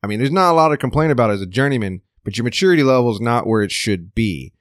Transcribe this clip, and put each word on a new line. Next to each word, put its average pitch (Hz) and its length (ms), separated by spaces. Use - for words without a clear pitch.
I 101 60
mean, 104 100
there's 135 120
not 180 220
a - 20
lot 160 140
to 147 80
complain 143 340
about 120 200
as 101 100
a 98 60
journeyman, 110 560
but 95 140
your 117 80
maturity 165 380
level 127 280
is 101 100
not 117 260
where 107 160
it 98 100
should 92 420
be. 87 460